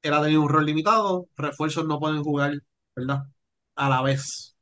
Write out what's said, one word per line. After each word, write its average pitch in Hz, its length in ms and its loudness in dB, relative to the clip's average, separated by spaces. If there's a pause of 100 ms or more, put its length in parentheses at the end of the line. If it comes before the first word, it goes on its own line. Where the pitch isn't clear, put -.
Él 147 120 0
ha 151 80 2
tenido 151 200 4
un 147 60 2
rol 151 180 4
limitado, 180 680 0
refuerzos 151 500 -4
no 147 140 -2
pueden 151 220 -2
jugar, 143 300 0 (440)
¿verdad? 139 280 -4 (520)
A 139 140 0
la 131 120 2
vez. - 600 -4